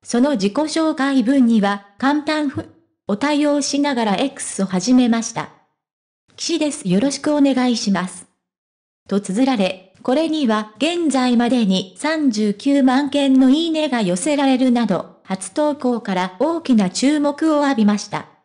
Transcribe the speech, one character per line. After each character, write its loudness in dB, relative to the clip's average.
そ -4
の 2
自 0
己 -16
紹 0
介 0
文 4
に 4
は、 -2
簡 0
単 -2
ふ、 -8
を 0
対 0
応 2
し -2
な 0
が 0
ら 0
X -6
を 0
始 0
め 4
ま 0
し -10
た。 -8
「岸 -4
で 0
す。 -8
よ 2
ろ 0
し -6
く -2
お 0
願 2
い 0
し -2
ま -2
す」 -16
と -2
綴 0
ら 0
れ、 -4
こ -2
れ 0
に -2
は -2
現 -2
在 2
ま 2
で 2
に -2
三 0
十 0
九 0
万 2
件 2
の 6
い 2
い -2
ね -2
が -2
寄 0
せ -2
ら 0
れ 2
る 2
な 2
ど、 -4
初 -10
投 0
稿 -2
か -6
ら -4
大 -2
き 2
な 2
注 0
目 0
を 2
浴 0
び 2
ま 2
し -10
た。 -10